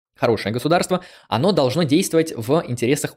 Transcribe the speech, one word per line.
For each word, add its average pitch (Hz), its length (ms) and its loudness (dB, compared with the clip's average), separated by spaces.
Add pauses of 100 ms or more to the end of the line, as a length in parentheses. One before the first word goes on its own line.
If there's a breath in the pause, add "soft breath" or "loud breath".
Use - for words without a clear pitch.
(200)
хорошее 113 340 0
государство, 170 480 0 (260 loud breath)
оно 139 240 2
должно 147 320 2
действовать 160 520 0
в 160 320 0
интересах 135 500 -4